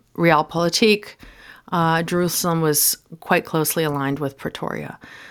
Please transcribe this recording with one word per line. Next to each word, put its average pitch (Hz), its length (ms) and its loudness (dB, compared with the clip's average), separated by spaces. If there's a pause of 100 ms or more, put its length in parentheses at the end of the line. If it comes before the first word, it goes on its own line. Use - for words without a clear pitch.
(180)
realpolitik, 170 960 2 (560)
uh, 165 320 2
Jerusalem 170 580 -2
was 151 340 2 (260)
quite 175 220 2
closely 160 400 0
aligned 143 360 -2
with 139 180 -6
Pretoria, - 640 -8 (320)